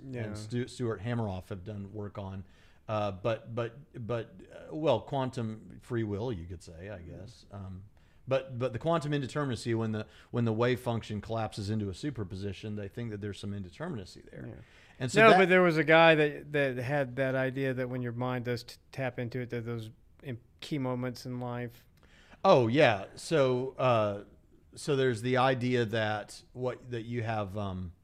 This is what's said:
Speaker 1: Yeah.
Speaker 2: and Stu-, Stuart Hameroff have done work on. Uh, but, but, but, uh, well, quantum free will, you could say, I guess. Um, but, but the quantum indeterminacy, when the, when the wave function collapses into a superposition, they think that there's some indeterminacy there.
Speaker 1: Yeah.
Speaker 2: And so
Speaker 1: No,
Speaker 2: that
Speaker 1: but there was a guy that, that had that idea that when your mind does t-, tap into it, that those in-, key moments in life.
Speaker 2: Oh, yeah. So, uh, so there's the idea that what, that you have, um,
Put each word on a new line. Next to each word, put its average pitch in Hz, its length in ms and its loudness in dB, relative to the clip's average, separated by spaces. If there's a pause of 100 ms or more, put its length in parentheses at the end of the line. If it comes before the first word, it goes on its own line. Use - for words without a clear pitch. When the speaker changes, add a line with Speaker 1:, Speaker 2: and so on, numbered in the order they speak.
(100)
Speaker 1:
Yeah. 123 120 -8
Speaker 2:
and 107 140 -8
Stu-, 113 300 -6
Stuart 113 380 -4
Hameroff 110 460 -4
have 95 120 -10
done 101 300 -10
work 104 260 -10
on. 95 240 -8 (460)
Uh, 104 220 0
but, 110 440 -4
but, 117 220 -6 (300)
but, 113 280 -6 (360)
uh, 156 40 -10
well, 151 260 2
quantum 123 840 -4
free 117 220 -2
will, 104 280 -2
you 85 140 -6
could 90 160 -12
say, 87 280 -14
I 95 80 -10
guess. 85 520 -16
Um, 95 320 -12 (460)
but, 131 300 -2
but 123 140 -2
the 113 60 -4
quantum 156 340 0
indeterminacy, 131 640 -2
when 113 180 0
the, 107 140 -4 (240)
when 120 140 0
the 113 80 2
wave 120 280 2
function 113 400 -4
collapses 107 500 -6
into 107 200 -2
a 92 40 -8
superposition, 104 840 -8
they 101 120 -8
think 117 220 -10
that 101 100 -8
there's 101 200 -8
some 101 120 -6
indeterminacy 101 760 -10
there. 123 180 -14
Speaker 1:
Yeah. 113 60 -14 (460)
Speaker 2:
And 127 100 -2
so 214 120 8
Speaker 1:
No, 220 80 12
Speaker 2:
that 185 80 10
Speaker 1:
but 190 100 8
there 185 140 8
was 170 160 6
a 156 60 4
guy 160 300 10
that, 147 380 2
that 139 240 2
had 127 400 -2
that 131 180 0
idea 131 400 0
that 127 140 -4
when 127 140 -6
your 120 100 -4
mind 127 320 -4
does 120 180 -2
t-, - 140 -18 (160)
tap 131 260 -6
into 127 220 -6
it, 120 100 -8
that 120 160 -6
those 113 240 -6 (320)
in-, 123 160 -10 (220)
key - 180 -4
moments 127 480 -4
in 123 140 -8
life. 123 440 -8 (600)
Speaker 2:
Oh, 143 240 8
yeah. 117 360 6 (120)
So, 131 640 2
uh, 110 400 4 (580)
so 147 200 -2
there's 127 260 2
the 127 160 2
idea 123 480 2
that 107 540 -4 (120)
what, 123 380 -6
that 117 140 -6
you 120 180 -4
have, 107 340 -4
um, 92 360 -6 (120)